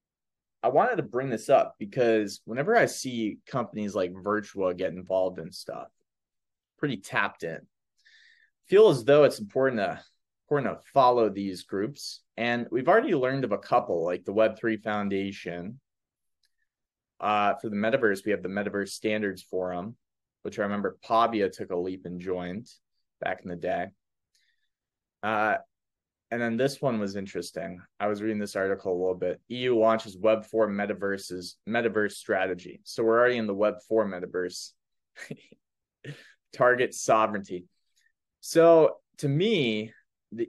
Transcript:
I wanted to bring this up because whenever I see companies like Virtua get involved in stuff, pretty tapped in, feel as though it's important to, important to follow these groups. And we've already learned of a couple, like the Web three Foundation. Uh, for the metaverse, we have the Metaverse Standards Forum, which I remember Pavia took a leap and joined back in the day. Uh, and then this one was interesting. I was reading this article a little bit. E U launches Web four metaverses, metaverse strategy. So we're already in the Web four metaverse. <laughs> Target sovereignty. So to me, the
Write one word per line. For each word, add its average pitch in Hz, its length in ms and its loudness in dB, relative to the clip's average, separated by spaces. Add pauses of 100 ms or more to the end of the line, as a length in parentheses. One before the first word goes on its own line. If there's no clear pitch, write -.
(640)
I 120 60 2
wanted 196 280 2
to 160 60 -2
bring 120 280 -4
this 110 180 -6
up - 300 4
because 110 640 0
whenever 151 320 0
I 165 100 4
see 113 600 -6
companies 107 480 -6
like 92 180 -2
Virtua 95 640 -4
get 90 160 -4
involved 92 460 -4
in 85 120 -12
stuff, - 380 -14 (920)
pretty 131 200 -4
tapped 104 440 -4
in, 82 160 -8 (1120)
feel 202 220 8
as 123 140 0
though 143 200 8
it's - 160 4
important 127 400 0
to, 87 200 -4 (440)
important 123 340 -2
to - 140 -20
follow 123 360 6
these 95 360 -6
groups. 113 560 -8 (160)
And 120 340 -2
we've 131 180 -2
already 226 260 4
learned 131 300 0
of 101 80 -2
a 98 60 -2
couple, 101 460 -2
like 87 220 -4
the 104 80 -6
Web 107 240 2
three 110 180 -2
Foundation. 98 1040 -6 (1400)
Uh, 104 360 2
for 117 160 -8
the 104 60 -4
metaverse, 110 500 0
we 104 60 2
have 92 100 -2
the 92 80 -6
Metaverse 101 400 -4
Standards 107 520 -4
Forum, 92 540 -6 (460)
which - 160 -10
I 107 40 -2
remember 101 400 -4
Pavia 113 460 2
took 95 220 -10
a 92 60 -4
leap 90 280 -6
and 90 160 -10
joined 90 480 -8 (540)
back 92 200 -6
in 95 60 -12
the 87 80 -8
day. 87 300 -4 (1400)
Uh, 107 320 0 (760)
and 120 100 -4
then 117 180 -2
this 139 240 0
one 120 180 0
was 98 160 -4
interesting. 92 640 -10 (180)
I 104 100 0
was 104 120 -2
reading 107 180 -2
this 104 160 -6
article 95 380 -2
a 90 80 -2
little 92 140 0
bit. 90 260 -4 (100)
E 120 100 -8
U 123 180 2
launches 110 400 2
Web 107 260 2
four 110 240 0
metaverses, 98 840 -4 (120)
metaverse 107 460 0
strategy. 92 720 -4
So - 180 -6
we're 113 160 4
already 123 200 4
in 113 80 -2
the 101 80 -2
Web 104 220 0 (120)
four 110 180 2
metaverse. 90 640 -6 (580)
<laughs> - 1200 -20
Target 123 400 2
sovereignty. 104 720 0 (760)
So 165 560 6 (220)
to 147 100 -2
me, 139 640 0 (380)
the 113 160 -6